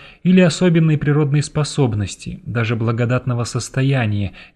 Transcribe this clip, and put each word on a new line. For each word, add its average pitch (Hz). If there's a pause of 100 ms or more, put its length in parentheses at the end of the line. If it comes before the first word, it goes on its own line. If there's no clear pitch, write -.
(220)
или 185
особенной 165
природной 147
способности, 120
даже 113
благодатного 120
состояния, 117 (240)